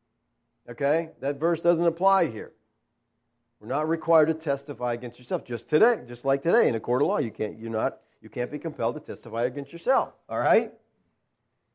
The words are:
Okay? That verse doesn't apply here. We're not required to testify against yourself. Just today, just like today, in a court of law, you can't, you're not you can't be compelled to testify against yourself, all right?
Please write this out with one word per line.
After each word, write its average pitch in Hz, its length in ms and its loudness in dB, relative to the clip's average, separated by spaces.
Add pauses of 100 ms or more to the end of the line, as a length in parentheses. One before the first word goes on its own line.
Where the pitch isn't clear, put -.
(680)
Okay? 151 420 0 (100)
That 135 160 -4
verse 165 240 0
doesn't 170 240 4
apply 180 400 2
here. 110 260 -8 (1080)
We're 107 80 -14
not 147 180 -2
required 160 380 4
to 160 80 0
testify 135 580 -4
against 120 280 -8
yourself. 160 260 -6
Just 120 240 -8
today, 185 360 4
just 120 200 -12
like 135 160 0
today, 196 260 4
in 120 80 0
a 110 60 -4
court 123 200 0
of 151 60 2
law, 196 120 -2
you 117 120 -4
can't, 104 260 -6
you're 113 140 -8
not 113 300 -2 (200)
you 110 80 -18
can't 123 220 -6
be 143 80 -8
compelled 127 360 -4
to 151 60 -10
testify 113 420 -6
against 131 280 -6
yourself, 226 420 -2 (140)
all 113 120 -4
right? 175 340 2 (1000)